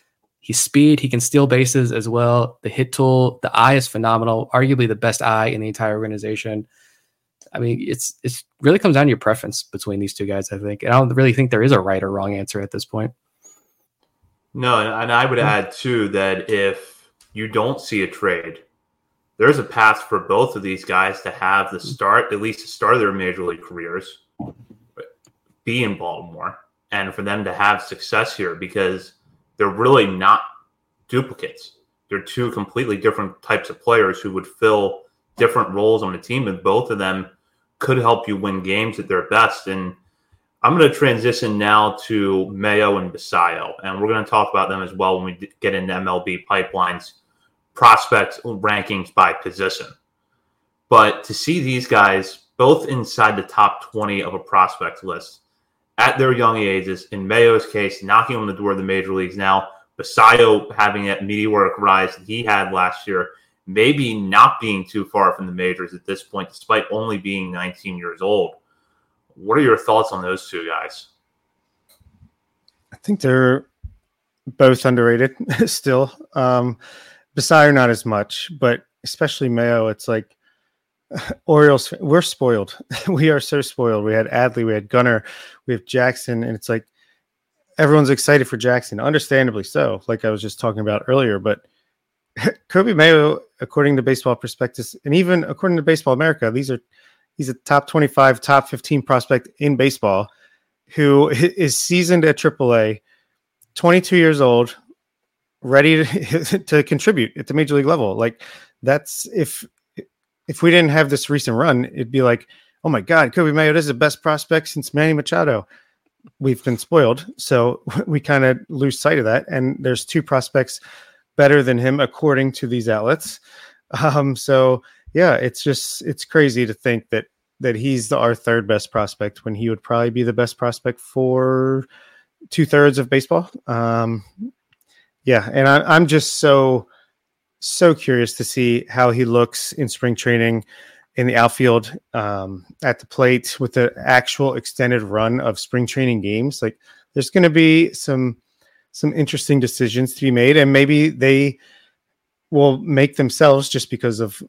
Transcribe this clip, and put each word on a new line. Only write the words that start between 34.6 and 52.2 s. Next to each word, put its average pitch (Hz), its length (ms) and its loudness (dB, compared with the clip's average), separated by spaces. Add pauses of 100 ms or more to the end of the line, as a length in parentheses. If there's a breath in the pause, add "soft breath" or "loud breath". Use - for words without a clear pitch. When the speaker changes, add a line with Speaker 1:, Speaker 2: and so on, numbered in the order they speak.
Speaker 2:
different 107 320 0
roles 104 320 0
on 95 120 -6
the 90 40 -10
team, 123 300 -6
and 90 160 -8
both 113 260 0
of 110 80 -4
them 95 320 -6 (480)
could 131 220 -2
help 117 280 0
you 101 100 -4
win 95 260 -6
games 104 340 -4
at 101 100 -12
their 92 220 -2
best. 107 380 0
And 92 280 -8 (680)
I'm 127 100 2
gonna 160 180 4
transition 117 680 -2
now 104 360 2 (100)
to 98 440 -2
Mayo 101 480 0
and 90 160 -8
Basallo, 85 600 -4 (100)
and 95 180 -10
we're 107 100 0
gonna 110 140 -4
talk 104 260 0
about 95 160 0
them 95 140 -6
as 90 120 -10
well 92 240 0
when 92 80 -8
we 92 80 -10
d-, 90 260 -18
get 98 160 -2
into 92 180 -6
M 92 140 -6
L 90 160 -4
B 90 160 -8
Pipeline's 92 840 -6 (540)
prospect 110 680 4
rankings 104 680 -6
by 90 180 4
position. 92 560 -6 (1040)
But 107 360 4
to 107 100 -12
see 165 260 -4
these 127 260 -6
guys 98 580 0 (120)